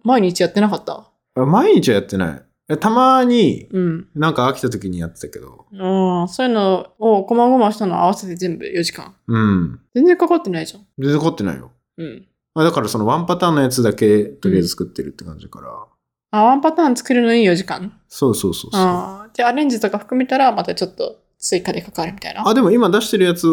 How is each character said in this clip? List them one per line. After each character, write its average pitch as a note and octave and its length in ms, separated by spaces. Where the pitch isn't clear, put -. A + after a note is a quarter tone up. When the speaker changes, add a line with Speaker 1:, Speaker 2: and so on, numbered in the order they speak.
Speaker 1:
毎 A#3+ 180
日 F3+ 200
や E3+ 60
っ - 60
て G3+ 80
な G#3 80
か F#3 80
っ - 60
た？ - 220
Speaker 2:
あ、 B2+ 100
毎 C4 280
日 F3+ 160
は A2 60
や G2 60
っ - 40
て G2 120
な D#2+ 200
い。 - 40
え、 D3+ 80
た G#3 120
ま B3+ 360
に、 A#3 460
Speaker 1:
う F#3+ 80
ん。 F3 360
Speaker 2:
な D#3 160
ん - 20
か B2+ 140
飽 C#3 80
き - 60
た B2 80
時 G2+ 200
に F2+ 100
や E2+ 80
っ E2+ 60
て - 60
た - 100
け - 100
ど。 - 260
Speaker 1:
あ F#3 440
あ、 F3+ 40
そ B3+ 160
う B3+ 40
い B3 40
う - 20
の F#3+ 340
を G#3+ 260
細 A#3 120
々 A#3+ 360
し G#3+ 60
た G#3+ 80
の F3 160
合 F3 60
わ G3 60
せ G3+ 120
て F3+ 100
全 F3 220
部 - 80
四 - 180
時 E3+ 100
間。 - 200
Speaker 2:
う A#2 100
ん。 F#2 420
Speaker 1:
全 C4 120
然 F4+ 120
か F4+ 100
か E4+ 100
っ E4 40
て - 80
な E3 120
い - 40
じ - 100
ゃ - 40
ん。 - 60
Speaker 2:
全 C#3 140
然 D3 80
か D#3 60
か D#3+ 60
っ E3 40
て - 80
な F2 100
い C2 40
よ。 B1 140
Speaker 1:
う E3 60
ん。 B2+ 220
Speaker 2:
ま D#3+ 80
あ、 - 20
だ E3+ 60
か D3+ 100
ら G#2+ 60
そ A#2 100
の G#2 80
ワ C#3+ 160
ン E3+ 60
パ F3 100
タ F3+ 100
ー E3+ 40
ン D#3 40
の C#3+ 60
や C3 80
つ B2 140
だ G#2+ 100
け G#2 300
と - 260
り F#3 60
あ F#2 40
え - 40
ず F2 60
作 - 160
っ - 20
て - 160
る C#2+ 60
っ - 20
て - 140
感 D#2+ 120
じ - 80
だ - 60
か - 100
ら。 B1+ 60
Speaker 1:
う A#1 40
ん。 - 40
あ、 G#3+ 140
ワ C4 100
ン C#4 60
パ D#4+ 100
タ E4 120
ー D4 60
ン B3 80
作 - 160
る B3 80
の A#3 120
に A#3 100
四 F3+ 120
時 F#3 100
間？ F3+ 280
Speaker 2:
そ - 220
う G#2 60
そ - 140
う E2 60
そ - 140
う - 20
そ G3+ 80
う。 - 20
Speaker 1:
あ F#3 460
あ、 - 40
じ B3 120
ゃ - 20
あ A#3+ 40
ア A#3+ 40
レ D4 100
ン C#4+ 60
ジ A#3 100
と G3+ 120
か G#3 80
含 - 180
め B3+ 80
た C4 140
ら C4 120
ま G3 120
た F3 100
ち F#3+ 100
ょ F3+ 40
っ - 80
と - 260
追 F#3 240
加 F#3 100
で - 120
か - 80
か E3 160
る F#3 60
み G3+ 60
た - 120
い - 20
な？ G#3 160
Speaker 2:
あ、 A3 60
で C4 80
も F3+ 80
今 A3+ 180
出 G3+ 120
し - 100
て G#3+ 80
る F#3 60
や F3 100
つ E3+ 180